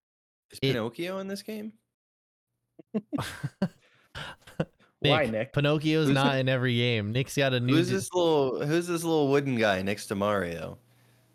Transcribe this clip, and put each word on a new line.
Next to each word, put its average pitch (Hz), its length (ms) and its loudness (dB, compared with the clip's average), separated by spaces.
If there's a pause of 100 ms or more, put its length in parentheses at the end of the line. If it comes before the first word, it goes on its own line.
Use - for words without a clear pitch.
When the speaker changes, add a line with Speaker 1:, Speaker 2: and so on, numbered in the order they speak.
(500)
Speaker 1:
Is - 120 -20
Speaker 2:
it 135 100 2
Speaker 1:
Pinocchio 160 460 -4
in 196 100 -8
this 196 140 -8
game? 214 320 -12 (1200)
Speaker 2:
<laughs> 208 80 -4 (2000)
Speaker 3:
Why, 147 240 4
Speaker 2:
Nick, 113 80 -2
Speaker 3:
Nick? 110 200 -4
Speaker 2:
Pinocchio's 151 540 2
Speaker 1:
Who's 139 80 4
Speaker 2:
not 139 200 2
Speaker 1:
the 135 40 0
Speaker 2:
in 131 100 0
every 127 280 2
game. 117 360 0
Nick's 131 240 -4
got 135 160 2
a 123 80 0
new 123 140 2
Speaker 1:
Who's 170 140 4
Speaker 2:
d- 185 60 0
Speaker 1:
this 196 180 -4
little, 147 520 2
who's 165 220 0
this 170 160 -2
little 160 260 2
wooden 139 280 2
guy 101 260 4
next 101 240 -4
to 110 80 -4
Mario? 92 640 -2 (560)